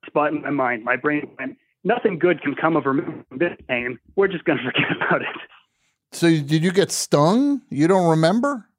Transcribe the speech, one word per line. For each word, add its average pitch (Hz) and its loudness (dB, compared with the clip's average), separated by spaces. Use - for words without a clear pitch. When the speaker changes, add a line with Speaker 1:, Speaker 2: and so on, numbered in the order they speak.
Speaker 1:
spot 151 0
in 151 -4
my - -6
mind. 123 -2
My 120 0
brain 147 -4
went, 135 -10
"Nothing 208 0
good 170 0
can 143 -4
come 165 0
of 139 -2
remembering - -4
this 170 -4
pain. 123 -6
We're 196 2
just 180 -6
gonna 131 0
<laughs> - -8
forget 151 -2
about - -2
it." - -8
Speaker 2:
So - 0
did 156 2
you 190 2
get 180 2
stung? 233 2
You 143 2
don't 185 4
remember? 202 2